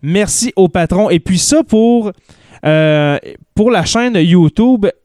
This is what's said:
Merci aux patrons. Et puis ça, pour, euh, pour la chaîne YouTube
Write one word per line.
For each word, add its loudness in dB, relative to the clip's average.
Merci -4
aux 2
patrons. 0
Et 2
puis -2
ça, 0
pour, 0
euh, 0
pour 2
la 0
chaîne -4
YouTube 2